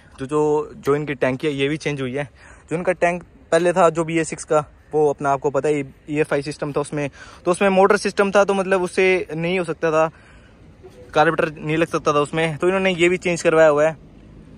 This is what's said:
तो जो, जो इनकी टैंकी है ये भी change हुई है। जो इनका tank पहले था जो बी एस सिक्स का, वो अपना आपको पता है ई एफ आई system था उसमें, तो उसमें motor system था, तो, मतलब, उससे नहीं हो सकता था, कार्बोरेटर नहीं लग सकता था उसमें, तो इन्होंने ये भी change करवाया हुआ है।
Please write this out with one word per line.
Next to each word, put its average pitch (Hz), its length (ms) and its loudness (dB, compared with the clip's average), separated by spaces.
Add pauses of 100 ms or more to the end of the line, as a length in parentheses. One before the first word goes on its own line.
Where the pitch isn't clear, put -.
(180)
तो 135 80 -8
जो, 151 500 0
जो 139 200 0
इनकी 147 180 -6
टैंकी 131 320 -2
है 151 60 0
ये 139 160 -2
भी 156 80 -2
change 147 240 -6
हुई 127 120 -6
है। 139 180 -8 (400)
जो 156 60 -4
इनका 180 160 -2
tank 175 300 0 (300)
पहले 170 200 4
था 170 180 6
जो 165 140 -2
बी 165 140 -2
एस 156 100 -2
सिक्स - 160 -12
का, 151 200 0 (300)
वो 151 160 4
अपना 139 200 -2
आपको 139 200 0
पता 139 180 -2
है 151 120 0
ई 135 140 -10 (160)
एफ 147 220 -2
आई 147 100 -2
system 147 300 -8
था 147 80 -2
उसमें, 147 300 -6 (340)
तो 175 60 0
उसमें 196 180 2
motor 196 280 6
system 202 340 -2
था, 202 140 4
तो, 202 100 0
मतलब, 190 280 0
उससे 185 520 0
नहीं 170 240 -2
हो 180 60 -4
सकता 165 260 -4
था, 160 200 2 (1040)
कार्बोरेटर 160 460 2
नहीं 151 160 -4
लग 165 120 0
सकता 156 240 -2
था 147 80 2
उसमें, 160 360 -2
तो 175 100 -4
इन्होंने 190 280 0
ये 170 140 2
भी 180 80 0
change 175 260 -4
करवाया 160 260 6
हुआ 147 160 4
है। 160 120 0 (600)